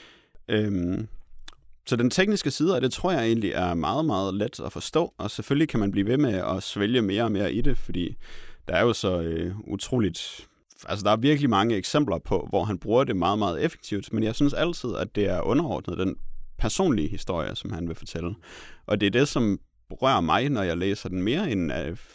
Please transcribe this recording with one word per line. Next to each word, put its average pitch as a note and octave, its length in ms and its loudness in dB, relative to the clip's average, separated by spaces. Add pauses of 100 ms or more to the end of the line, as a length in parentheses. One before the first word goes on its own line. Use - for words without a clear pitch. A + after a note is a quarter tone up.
(480)
Øhm, G2+ 600 0 (800)
så - 80 2
den A#2+ 140 2
tekniske F#3+ 420 2
side E3+ 240 2
af D3 60 0
det, C3 100 0
tror - 200 -2
jeg A#2+ 140 0
egentlig A2+ 260 2
er F2 220 0
meget, F2 320 0
meget G2 280 0
let G#2 260 -4
at - 120 -8
forstå, - 460 -2
og G#2 140 -6
selvfølgelig D3 380 0
kan B2 100 0
man G2 120 2
blive G2+ 160 2
ved B2 100 2
med C#3 160 2
at F#2 300 -2
svælge A2 380 2
mere G2+ 220 2
og A2+ 80 0
mere G2 220 0
i A#2 80 2
det, B2 160 8
fordi - 380 -2 (520)
der F2 80 -2
er F2 60 4
jo A#2 120 4
så, F#2 280 0
øh, E2+ 380 -4
utroligt, - 920 -4 (360)
altså G2 200 -6
der G#2 60 4
er G#2+ 60 6
virkelig C#3 320 4
mange A2 260 4
eksempler G2+ 440 0
på, - 300 0
hvor G2 140 2
han G#2 140 -2
bruger A2+ 260 2
det B2+ 120 0
meget, F#2+ 240 2
meget F2+ 240 0
effektivt, - 500 -4
men A2 100 0
jeg A2 120 0
synes F#2+ 180 4
altid, G2 420 -2
at - 200 -4
det G2+ 100 2
er F2+ 160 0
underordnet G#2+ 560 -2
den F#2 180 0 (420)
personlige D3 520 2
historie, F2 460 -4
som - 160 -8
han E2+ 160 -6
vil D#2+ 80 -4
fortælle. E2+ 400 -6 (500)
Og G#2 160 0
det G#2 60 4
er G2+ 40 4
det, B2+ 160 4
som A2 320 2 (320)
rører B2+ 300 2
mig, F#2+ 280 2
når A2+ 140 0
jeg E2+ 140 0
læser G2 320 -2
den F2+ 120 -2
mere C#3+ 300 0
end, E2+ 220 0
øh, D#2 240 -4 (180)